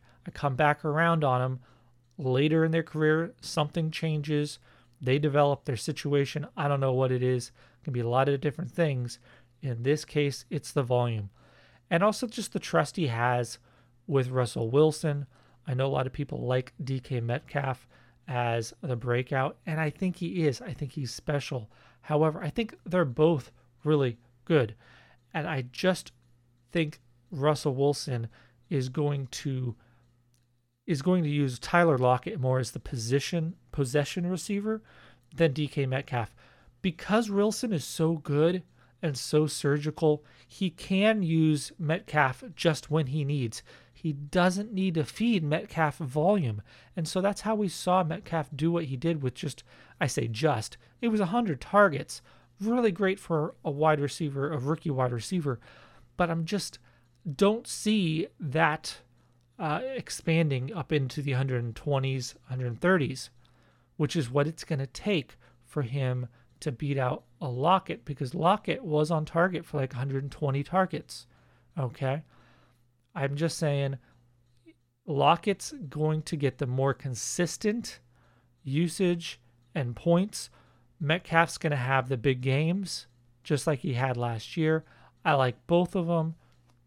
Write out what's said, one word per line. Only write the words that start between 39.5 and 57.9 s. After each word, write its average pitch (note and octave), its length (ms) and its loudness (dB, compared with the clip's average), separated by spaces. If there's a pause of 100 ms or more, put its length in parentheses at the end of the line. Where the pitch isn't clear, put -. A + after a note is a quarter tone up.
he - 240 -4
can G3+ 540 2
use D#3+ 560 2
Metcalf D3+ 640 0 (100)
just - 380 0
when D3+ 160 2
he D3 160 -2
needs. C3+ 400 -2 (300)
He - 180 -6
doesn't F3+ 600 0
need F#3 220 0
to D#3 100 0
feed A3 380 0
Metcalf D3+ 540 -2
volume. D3 640 0 (360)
And E3 100 -4
so F#3+ 140 -2
that's G3 200 0
how A3 140 -2
we G#3 140 0
saw F3+ 340 0
Metcalf D#3+ 500 -4
do D3 160 0
what E3+ 160 0
he C3 120 -6
did D#3+ 260 0
with B2+ 100 -2
just, - 300 -8 (380)
I D#3 60 0
say B2 200 -2
just, A#2 500 -2 (240)
it A#3+ 60 0
was A3 140 2
a F#3 60 0
hundred G3 340 0
targets. F#3+ 600 4 (380)
Really A3+ 320 2
great F#3+ 260 0
for E3 460 -2
a E3 80 -2
wide D3+ 300 4
receiver, C#3+ 500 -2
a D#3 60 -4
rookie D3+ 320 -2
wide B2+ 240 0
receiver. C#3 480 -2 (560)
But F3 120 2
I'm E3 140 -2
just, F#3 360 -6 (560)
don't G#3+ 300 2
see F#3 640 0 (140)